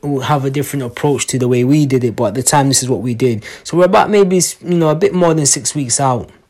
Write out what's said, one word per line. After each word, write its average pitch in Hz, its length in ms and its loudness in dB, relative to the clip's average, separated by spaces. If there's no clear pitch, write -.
will 143 200 -4
have 139 240 0
a 139 40 0
different 139 340 -4
approach 127 440 -2
to 135 100 -4
the 127 100 0
way 123 180 2
we 147 200 4
did 127 200 0
it, 107 100 -2
but 117 120 -2
at 98 80 -4
the 131 80 -4
time, 139 260 2
this 131 120 0
is 127 60 -6
what 113 140 -2
we 123 120 -4
did. 117 300 -2
So - 100 -6
we're 180 80 4
about 196 260 2
maybe, 196 300 4
you 175 160 0
know, 160 100 2
a 151 80 2
bit - 180 0
more 175 200 4
than 156 120 0
six 135 300 -4
weeks 135 240 -4
out. 127 320 -2